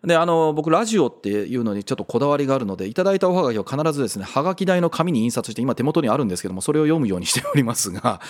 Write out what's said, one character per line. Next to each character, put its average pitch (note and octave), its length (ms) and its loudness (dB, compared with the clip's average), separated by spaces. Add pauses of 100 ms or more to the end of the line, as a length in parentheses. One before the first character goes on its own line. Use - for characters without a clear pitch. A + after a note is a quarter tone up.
で、 E3+ 120 4
あ E3 100 4
の、 E3 260 4
僕、 D3+ 180 0
ラ F3+ 140 4
ジ A3 140 0
オ D3+ 80 4
っ - 140 -8
て - 80 -6
い G#2 280 -2
う A#2+ 80 -2
の G#2+ 100 -2
に G2+ 100 -6
ち - 80 -4
ょ - 20 0
っ - 20 -14
と G#2 80 -8
こ - 140 -2
だ C#3 80 2
わ C#3+ 100 2
り C#3+ 100 0
が C3+ 80 2
あ C3+ 40 0
る A#2+ 80 -4
の F#2+ 100 -4
で、 F#2 100 -6
い A2 80 -8
た F#3 100 0
だ G3 100 2
い F#3+ 40 0
た F#3 100 2
お F3+ 60 2
は F3+ 100 2
が B2 80 0
き A2 60 -2
を F#2+ 60 -2
必 D3+ 280 -2
ず C#3+ 100 -2
で A#2 60 0
す G2+ 100 -6
ね、 F#2+ 60 -8
は C3 180 -2
が F3+ 120 0
き F#3 120 -2
台 F3+ 140 2
の E3+ 100 2
紙 E3+ 220 0
に A#2 100 2
印 A#2+ 80 2
刷 A#2 200 -4
し G#2+ 40 -10
て、 A#2 80 -4
今 B2 140 -2
手 - 80 -2
元 D#3 160 2
に C#3 80 0
あ A2 80 2
る C#3+ 80 0
ん G#2+ 40 0
で F2 80 -2
す - 60 -8
け G2+ 60 -6
ど F#2 60 -6
も、 F#2+ 60 -8
そ D3 120 -2
れ D3+ 80 4
を D#3 40 4
読 D#3 160 2
む C3 60 0
よ F#2+ 100 0
う F2 40 -4
に E2+ 60 -6
し - 60 -2
て - 140 -2
お C#5+ 100 0
り C#3+ 60 4
ま A2+ 140 0
す G2 160 -4
が、 F#2+ 380 -2